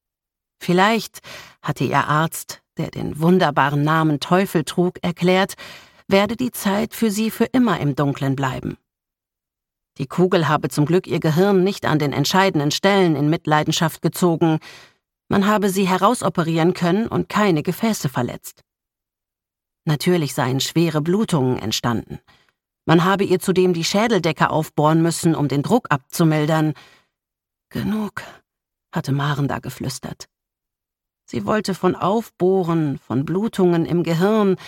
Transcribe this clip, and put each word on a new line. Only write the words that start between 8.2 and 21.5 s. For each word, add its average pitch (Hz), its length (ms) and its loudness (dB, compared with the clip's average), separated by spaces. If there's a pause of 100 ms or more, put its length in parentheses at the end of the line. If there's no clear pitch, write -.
bleiben. 131 420 -4 (1200)
Die 139 100 -6
Kugel 180 400 2
habe 151 220 0
zum 151 160 0
Glück 170 220 0
ihr 170 120 -2
Gehirn 180 440 2
nicht 196 220 -2
an 156 140 0
den 147 140 -2
entscheidenden 156 580 2
Stellen 190 440 2
in 147 140 0
Mitleidenschaft 151 720 0
gezogen, 160 580 2 (680)
man 196 180 0
habe 208 240 2
sie 190 180 2
herausoperieren 175 880 2
können 185 340 0
und - 220 -4
keine 190 340 2
Gefäße 196 460 -2
verletzt. - 540 -8 (1200)
Natürlich 160 480 0
seien 131 260 -2
schwere 156 420 0
Blutungen 165 580 0